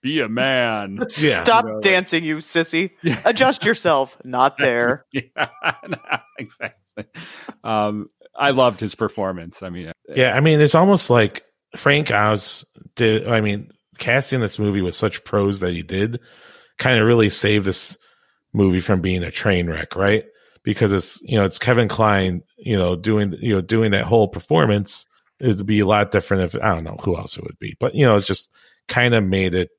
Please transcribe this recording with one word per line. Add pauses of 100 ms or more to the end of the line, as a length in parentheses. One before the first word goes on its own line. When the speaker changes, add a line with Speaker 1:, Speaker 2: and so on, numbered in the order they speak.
Speaker 1:
"Be
a
man." (180)
Speaker 2:
Yeah.
Speaker 3:
"Stop
Speaker 1:
You
know,
like
Speaker 3:
dancing,
you
sissy.
Speaker 1:
<laughs>
Yeah.
Speaker 3:
Adjust
yourself."
Not
there.
Speaker 1:
<laughs>
Yeah, (420)
<laughs>
no, (400)
exactly. (580)
Um, (280)
I
loved
his
performance.
I
mean,
uh, (220)
Speaker 2:
Yeah,
I
mean,
it's
almost
like (300)
Frank
Oz (300)
did.
I
mean, (280)
casting
this
movie
with
such
pros
that
he
did (600)
kind
of
really
saved
this (560)
movie
from
being
a
train
wreck,
right? (380)
Because
it's,
you
know,
it's
Kevin
Kline, (160)
you
know,
doing,
you
know,
doing
that
whole
performance. (340)
It'd
be
a
lot
different (120)
if,
I
don't
know
who
else
it
would
be,
but,
you
know,
it's
just (380)
kinda
made
it